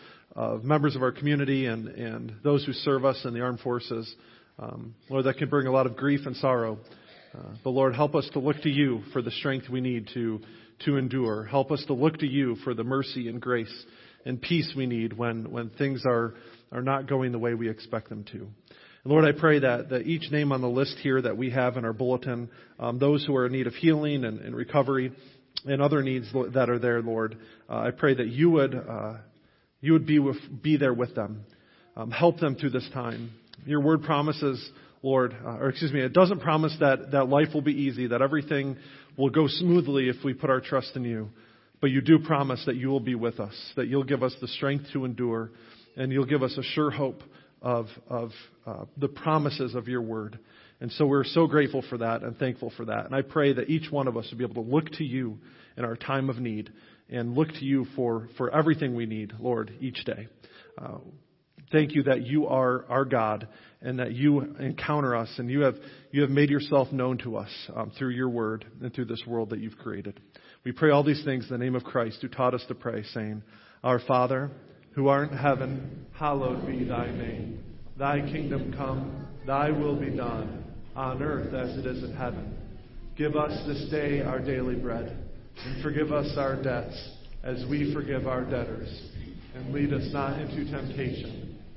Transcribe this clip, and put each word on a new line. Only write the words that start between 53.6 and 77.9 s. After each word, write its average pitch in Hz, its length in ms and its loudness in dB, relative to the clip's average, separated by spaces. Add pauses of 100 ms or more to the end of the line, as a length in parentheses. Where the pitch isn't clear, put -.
each 156 220 0
one 139 160 0
of 117 80 0
us 113 140 -6
would 120 80 -10
be 120 60 -2
able 113 200 -4
to 113 60 -8
look 156 240 2
to - 100 -6
you 123 340 -4 (380)
in 120 100 -4
our 117 100 -4
time 135 340 -2
of 120 80 -4
need 110 340 -6 (380)
and 120 260 -4
look 160 140 2
to 143 160 -8
you 135 200 2 (100)
for, 117 320 -2 (100)
for 123 160 -2
everything 151 420 4
we 117 100 -2
need, 110 340 -6
Lord, 113 400 -2
each 131 260 -6
day. 110 220 -8 (520)
Uh, 123 180 -10 (760)
thank 151 240 4
you 143 80 4
that 123 220 2
you 147 220 0
are 127 420 2
our 135 160 2
God 110 420 0 (340)
and 127 180 -6
that 120 140 -4
you 143 460 2
encounter 135 560 -2
us 113 220 -2
and 123 120 -6
you 139 120 2
have, 131 140 4 (360)
you 143 100 4
have 139 80 4
made 143 220 4
yourself 143 400 4
known 127 280 0
to 113 180 -6
us, 101 120 -8 (260)
um, 110 220 -6
through 131 120 -2
your 127 200 -2
word 113 360 -2 (160)
and 127 120 -8
through 127 120 -4
this 113 200 -6
world 117 260 -4
that 107 80 -6
you've 110 180 -8
created. 101 420 -10 (440)
We 123 100 -4
pray 151 180 6
all 143 120 8
these 147 200 2
things 131 220 -2
in 127 120 -6
the 120 60 -2
name 127 120 0
of 123 80 -2
Christ, 113 380 -2
who 131 60 -6
taught 127 260 2
us 123 140 -2
to - 80 -6
pray, 110 280 -6 (100)
saying, 107 280 -6 (420)
"Our 123 160 4
Father, 131 520 2 (400)
who 139 160 2
art 143 240 4
in 139 60 -4
heaven, 131 760 0
hallowed 135 540 -2
be 127 160 -4
thy 120 260 -2
name. 117 540 -8 (340)